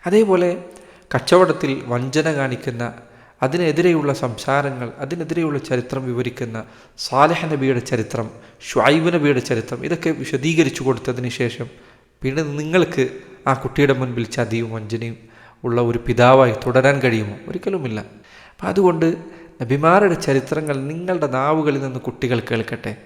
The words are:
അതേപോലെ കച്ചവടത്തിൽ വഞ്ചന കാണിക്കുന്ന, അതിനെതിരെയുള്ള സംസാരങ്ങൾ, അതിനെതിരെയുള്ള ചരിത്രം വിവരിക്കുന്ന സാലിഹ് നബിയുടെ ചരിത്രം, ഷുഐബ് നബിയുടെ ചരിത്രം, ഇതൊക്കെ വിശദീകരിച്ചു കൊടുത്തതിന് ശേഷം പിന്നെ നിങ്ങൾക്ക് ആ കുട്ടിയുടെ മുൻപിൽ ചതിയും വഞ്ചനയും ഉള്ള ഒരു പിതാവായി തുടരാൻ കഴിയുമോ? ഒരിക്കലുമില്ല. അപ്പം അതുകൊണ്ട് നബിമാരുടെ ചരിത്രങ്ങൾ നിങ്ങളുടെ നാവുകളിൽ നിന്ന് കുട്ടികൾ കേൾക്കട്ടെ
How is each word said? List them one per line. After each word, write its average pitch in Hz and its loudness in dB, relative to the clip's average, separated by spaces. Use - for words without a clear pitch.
അതേപോലെ 185 4
കച്ചവടത്തിൽ 160 4
വഞ്ചന 131 0
കാണിക്കുന്ന, 123 -4
അതിനെതിരെയുള്ള 156 2
സംസാരങ്ങൾ, 127 -4
അതിനെതിരെയുള്ള 156 -4
ചരിത്രം 131 -4
വിവരിക്കുന്ന 120 -6
സാലിഹ് 156 2
നബിയുടെ 131 0
ചരിത്രം, 110 -4
ഷുഐബ് 139 2
നബിയുടെ 143 2
ചരിത്രം, 120 -4
ഇതൊക്കെ 165 -2
വിശദീകരിച്ചു 147 0
കൊടുത്തതിന് 123 -2
ശേഷം 120 -6
പിന്നെ 139 -2
നിങ്ങൾക്ക് 151 0
ആ 135 2
കുട്ടിയുടെ 139 0
മുൻപിൽ 123 -2
ചതിയും 117 -4
വഞ്ചനയും 113 -8
ഉള്ള 120 0
ഒരു 117 0
പിതാവായി 123 6
തുടരാൻ 131 2
കഴിയുമോ? 110 0
ഒരിക്കലുമില്ല. 156 -6
അപ്പം - -10
അതുകൊണ്ട് 175 2
നബിമാരുടെ 165 4
ചരിത്രങ്ങൾ 143 -2
നിങ്ങളുടെ 165 -4
നാവുകളിൽ 143 0
നിന്ന് 131 -6
കുട്ടികൾ 123 -2
കേൾക്കട്ടെ 113 -6